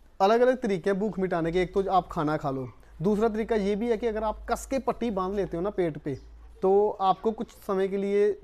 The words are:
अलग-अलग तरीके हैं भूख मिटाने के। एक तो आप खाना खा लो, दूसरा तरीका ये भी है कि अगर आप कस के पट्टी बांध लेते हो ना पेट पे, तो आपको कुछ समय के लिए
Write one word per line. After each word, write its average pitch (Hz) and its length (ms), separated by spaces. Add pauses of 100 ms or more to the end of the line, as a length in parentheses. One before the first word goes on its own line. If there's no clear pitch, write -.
(220)
अलग-अलग 240 360
तरीके 190 320
हैं 196 100
भूख 202 200
मिटाने 175 320
के। 185 100
एक 180 120
तो 190 180
आप 180 160
खाना 151 300
खा 147 120
लो, 131 200 (320)
दूसरा 208 260
तरीका 220 280
ये 208 200
भी 240 140
है 220 80
कि 240 100
अगर 220 160
आप 214 140 (120)
कस 233 160
के 269 140
पट्टी 240 320
बांध 190 240
लेते 180 220
हो 170 60
ना 208 60
पेट 170 280
पे, 143 180 (460)
तो 202 400
आपको 190 300
कुछ 220 200
समय 196 360
के 196 100
लिए 202 460